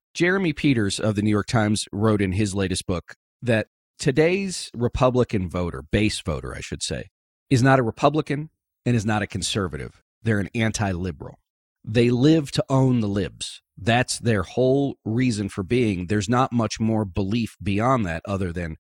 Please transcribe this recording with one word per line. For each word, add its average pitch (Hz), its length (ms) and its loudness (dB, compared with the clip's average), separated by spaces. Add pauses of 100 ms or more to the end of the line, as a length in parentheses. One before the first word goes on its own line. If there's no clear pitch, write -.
(140)
Jeremy 180 380 2
Peters 117 480 0
of 107 160 0
the 101 60 0
New 107 80 2
York 104 180 2
Times 107 420 2
wrote 104 320 2
in 92 100 2
his 98 220 0
latest 92 320 -2
book 85 300 -4 (260)
that 113 240 2 (320)
today's 175 720 0
Republican 120 760 0
voter, 82 340 -4
base 104 380 0
voter, 69 340 -6
I 69 60 -12
should - 240 -8
say, 64 240 -6 (420)
is 123 140 4
not 135 160 6
a - 20 2
Republican 143 680 -2 (360)
and 120 80 2
is 110 100 0
not 107 180 0
a 98 40 -4
conservative. 85 760 -6 (180)
They're 110 160 2
an 95 160 -4
anti-liberal. 95 880 -4 (440)
They 120 260 2
live 143 420 4
to - 180 0
own 131 300 2
the 107 80 -2
libs. - 520 -6 (160)
That's 117 440 0
their 104 240 0
whole 131 500 0 (100)
reason 110 440 0
for 101 160 -6
being. 101 420 0
There's 101 220 0
not 123 240 2
much 117 260 0
more 110 260 0
belief 101 560 -4
beyond 107 460 0
that 82 180 -4
other 95 280 -2
than 82 240 -6 (200)